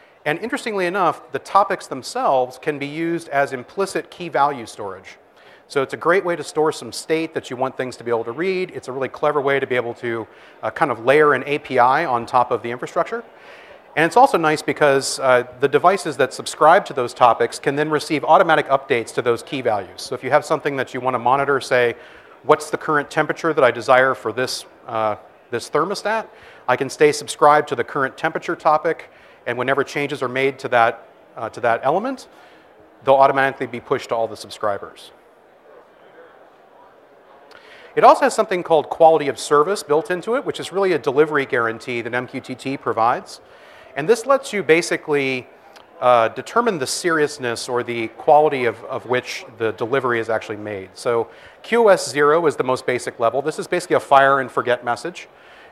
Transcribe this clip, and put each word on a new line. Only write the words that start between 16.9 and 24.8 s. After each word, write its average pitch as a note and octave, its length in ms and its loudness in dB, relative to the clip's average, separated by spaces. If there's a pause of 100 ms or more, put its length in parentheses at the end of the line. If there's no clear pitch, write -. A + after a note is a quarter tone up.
those B2 220 -4
topics A#2 460 4
can C#3 160 -2
then D3+ 140 -2
receive D3 340 -2
automatic D#3+ 420 4
updates C3 480 0
to B2+ 80 -2
those A#2 220 0
key C#3 160 -8
values. G#2 420 -4
So - 140 -8
if D#3 80 -14
you D#3+ 60 -6
have C#3+ 140 2
something D3 340 -2
that B2+ 160 -6
you B2+ 60 -6
wanna B2+ 200 -2
monitor, C3+ 400 0
say, A#2+ 340 2 (500)
"What's D3+ 260 2
the - 80 -4
current D3 320 -2
temperature D#3+ 420 -2
that D#3+ 120 4
I A#2+ 80 6
desire B2+ 420 4
for A2+ 180 -6
this, B2 320 -6 (220)